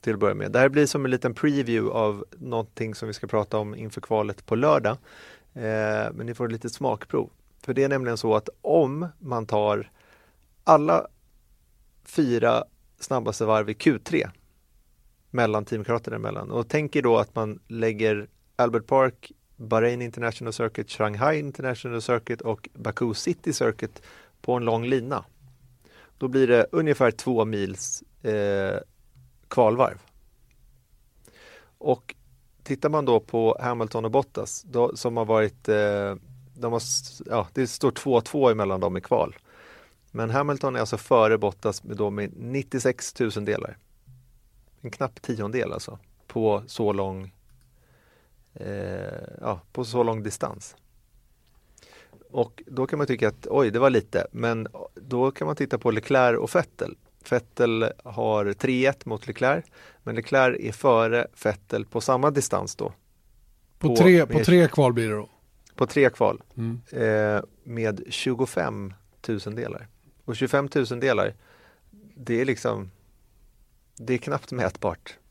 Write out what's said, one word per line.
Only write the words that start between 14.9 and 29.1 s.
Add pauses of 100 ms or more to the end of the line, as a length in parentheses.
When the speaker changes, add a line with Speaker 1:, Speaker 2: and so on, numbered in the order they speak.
Speaker 1:
mellan
teamkamraterna
emellan,
och
tänker
då
att
man
lägger (280)
Albert
Park, (260)
Bahrain
International
Circuit,
Shanghai
International
Circuit
och
Baku
City
Circuit (400)
på
en
lång
lina, (920)
då
blir
det
ungefär
två
mils, (200)
eh, (720)